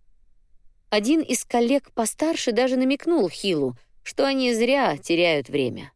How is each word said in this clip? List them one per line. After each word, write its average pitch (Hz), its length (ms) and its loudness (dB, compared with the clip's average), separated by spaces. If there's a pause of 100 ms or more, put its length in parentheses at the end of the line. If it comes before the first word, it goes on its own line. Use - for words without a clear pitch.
(880)
Один 226 320 2
из - 220 -4
коллег 240 480 0
постарше 254 600 -2
даже 254 240 2
намекнул 262 520 0
Хиллу, 143 480 -2 (260)
что - 220 -2
они 262 280 0
зря 233 440 2
теряют 165 520 0
время. 135 460 -4